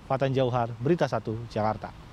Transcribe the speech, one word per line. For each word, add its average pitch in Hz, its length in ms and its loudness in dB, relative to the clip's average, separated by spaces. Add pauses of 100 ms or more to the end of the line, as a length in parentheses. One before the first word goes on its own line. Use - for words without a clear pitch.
(120)
Fatan 135 240 2
Jauhar, 120 400 2
Berita 143 320 2
Satu, 113 400 -2
Jakarta. 107 540 -2 (100)